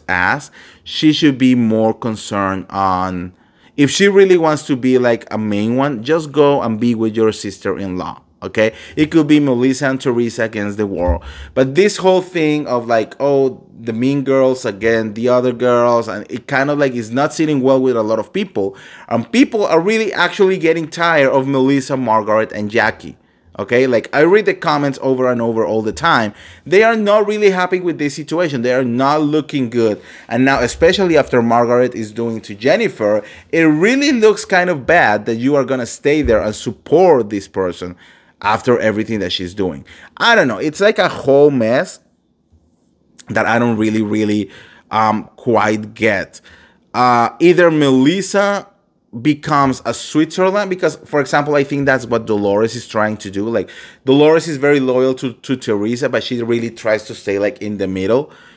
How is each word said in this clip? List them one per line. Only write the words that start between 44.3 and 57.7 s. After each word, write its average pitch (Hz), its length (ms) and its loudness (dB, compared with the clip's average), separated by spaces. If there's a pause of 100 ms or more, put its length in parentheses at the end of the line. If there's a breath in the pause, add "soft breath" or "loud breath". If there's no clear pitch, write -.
um, 107 460 0
quite 107 560 0
get. 104 480 -2 (520 soft breath)
Uh, 120 360 2 (100)
either 170 320 6
Melissa 165 960 0 (520)
becomes 143 640 0
a - 80 -4
Switzerland, 185 760 -2
because, 180 360 -4
for 151 160 -2
example, 147 340 -2
I 143 80 2
think 139 220 -4
that's 131 200 0
what 113 220 -4
Dolores 107 480 0
is 117 120 -12
trying 107 300 -2
to 101 140 -14
do. 101 180 -6
Like, 104 200 -4 (340 loud breath)
Dolores 151 440 4
is 156 100 -6
very 143 240 2
loyal 131 340 0
to, 131 180 -8
to - 220 -6
Teresa, 120 540 -4
but 117 120 -2
she 120 220 -6
really 117 260 -2
tries 110 360 -4
to 113 100 -14
stay, 101 240 -4
like, 101 220 -4
in 104 160 -8